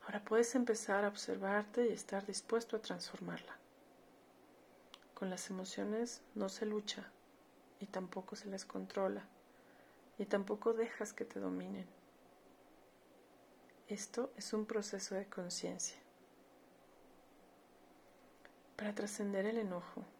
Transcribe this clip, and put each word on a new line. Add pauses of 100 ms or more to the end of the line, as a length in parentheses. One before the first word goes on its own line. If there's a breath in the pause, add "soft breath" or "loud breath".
(100)
ahora
puedes
empezar
a
observarte
y
estar
dispuesto
a
transformarla. (1600)
Con
las
emociones (140)
no
se
lucha (680)
y
tampoco
se
les
controla (960 loud breath)
y
tampoco
dejas
que
te
dominen. (2000)
Esto
es
un
proceso
de
conciencia. (2750)
Para
trascender
el
enojo (180)